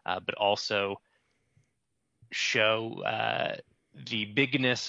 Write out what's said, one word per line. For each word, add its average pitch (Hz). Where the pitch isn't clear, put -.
uh, 92
but -
also 101
show, 110
uh, 113
the 110
bigness 131